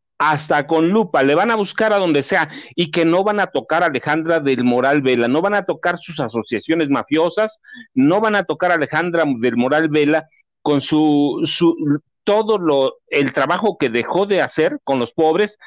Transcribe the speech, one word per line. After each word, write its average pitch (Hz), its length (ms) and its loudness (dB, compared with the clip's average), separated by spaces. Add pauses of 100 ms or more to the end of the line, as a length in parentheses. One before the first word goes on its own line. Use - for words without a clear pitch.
(200)
hasta 147 480 0
con 160 220 2
lupa, 185 340 0
le 139 100 2
van 190 160 2
a 226 60 0
buscar 214 380 -2
a 202 40 2
donde 165 240 0
sea, 160 260 -2 (280)
y 160 160 -2
que 165 140 0
no 170 180 2
van 208 160 -2
a 185 80 -2
tocar 156 340 -2
a 175 60 2
Alejandra 156 520 -2
del 135 240 0
Moral 123 380 2
Vela, 123 260 2
no 139 140 0
van 202 140 0
a 196 100 -2
tocar 175 320 -4
sus 160 220 -12
asociaciones 120 720 -2
mafiosas, 160 720 -2 (360)
no 156 260 4
van 214 140 0
a 196 80 0
tocar 165 260 -2
a 175 60 2
Alejandra 165 500 0
del 123 320 0
Moral 147 320 2
Vela 151 380 0 (340)
con 147 200 0
su, 147 640 2
su, 156 540 0 (260)
todo 208 340 0
lo, 139 380 0 (100)
el 143 260 -2
trabajo 170 460 -2
que 135 100 0
dejó 120 380 -2
de 190 140 0
hacer 156 420 -2
con 135 160 -2
los 120 140 -6
pobres, 165 540 0